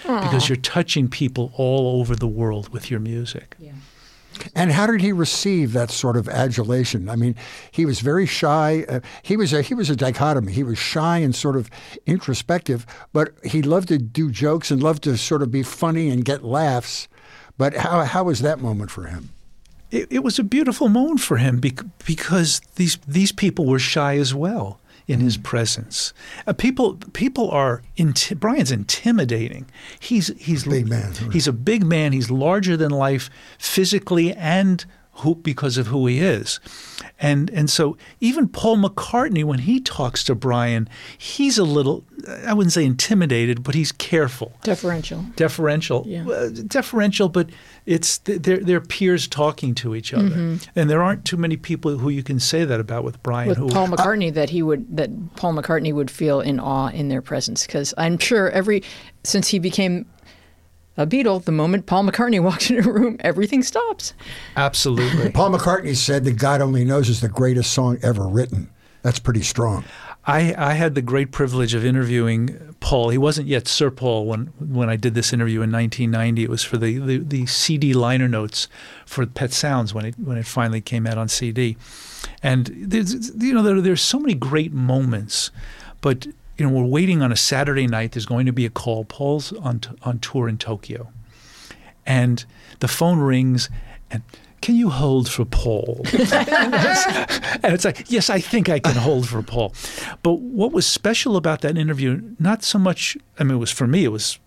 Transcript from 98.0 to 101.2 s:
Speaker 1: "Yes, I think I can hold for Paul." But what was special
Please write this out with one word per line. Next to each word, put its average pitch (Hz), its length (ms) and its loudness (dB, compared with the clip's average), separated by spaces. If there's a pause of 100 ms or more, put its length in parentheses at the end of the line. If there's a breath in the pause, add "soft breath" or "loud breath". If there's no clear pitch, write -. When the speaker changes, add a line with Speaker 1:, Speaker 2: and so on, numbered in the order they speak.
Speaker 1:
"Yes, 233 200 2
I 190 100 2
think 185 300 0
I 151 80 2
can 127 180 2
hold 127 320 2
for 113 140 -4
Paul." 110 320 -4 (480 loud breath)
But 170 120 4
what 247 380 -2
was 190 140 2
special 226 500 0